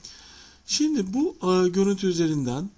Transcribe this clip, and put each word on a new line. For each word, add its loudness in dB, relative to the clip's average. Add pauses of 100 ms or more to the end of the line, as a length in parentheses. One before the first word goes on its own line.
(680)
Şimdi 0
bu, -2
e, 2
görüntü 0
üzerinden -2